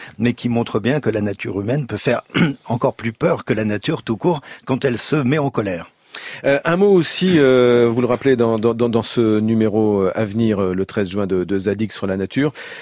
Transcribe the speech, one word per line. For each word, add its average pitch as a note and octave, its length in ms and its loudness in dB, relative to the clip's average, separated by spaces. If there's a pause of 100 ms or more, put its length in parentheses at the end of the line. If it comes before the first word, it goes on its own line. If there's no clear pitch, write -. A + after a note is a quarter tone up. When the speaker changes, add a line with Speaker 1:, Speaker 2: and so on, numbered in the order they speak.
(180)
Speaker 1:
mais A#2+ 140 2
qui B2 160 -6
montre A#2 320 0
bien C3 200 0
que B2 100 -2
la G#2 100 -2
nature G2+ 400 -4
humaine B2 260 -2
peut G#2+ 100 -6
faire A#2 260 0 (220)
<clears throat> C#3 200 -4
encore A#2 300 -2
plus A#2 180 -6
peur D3+ 320 -2
que - 80 -2
la A2 120 0
nature G#2+ 380 -4
tout A2+ 140 -4
court D#3 240 -2 (240)
quand C3+ 200 -2
elle B2 140 0
se - 180 -2
met C#3+ 220 2
en C#3 120 0
colère. F#2 400 -4 (540)
Speaker 2:
Euh, C#3 200 4
un E3 120 2
mot G3+ 140 4
aussi, F3+ 480 4
euh, B2 500 6
vous A#2 120 0
le A#2+ 80 0
rappelez B2+ 260 2
dans, A2+ 240 2
dans, A2+ 160 2
dans, A#2 140 0
dans A2+ 140 0
ce G#2+ 360 2
numéro, A2 640 2
euh, - 140 0
à A2 80 0
venir, G#2+ 360 0
euh, F#2 140 0
le F#2 100 -2
treize G2 240 -4
juin G2 200 -4
de, F2+ 160 0
de G2 140 -2
Zadig G2+ 340 -4
sur - 160 -8
la F#2+ 80 -4
nature, C3 360 -2 (300)